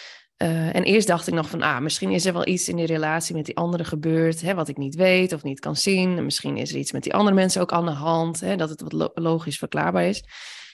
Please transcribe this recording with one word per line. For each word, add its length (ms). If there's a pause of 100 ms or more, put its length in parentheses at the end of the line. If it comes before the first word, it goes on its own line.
(360)
Eh, 380
en 80
eerst 240
dacht 200
ik 80
nog 140
van, 140
"Ah, 180
misschien 300
is 160
er 60
wel 140
iets 220
in 80
die 100
relatie 480
met 120
die 100
andere 280
gebeurd, 560
hè, 140
wat 140
ik 80
niet 180
weet 380
of 100
niet 180
kan 160
zien. 400
En 80
misschien 320
is 160
er 60
iets 140
met 100
die 120
andere 220
mensen 240
ook 120
aan 120
de 60
hand, 500
hè, 160
dat 120
het 120
wat 120
lo-, 220
logisch 440
verklaarbaar 460
is." 180 (520)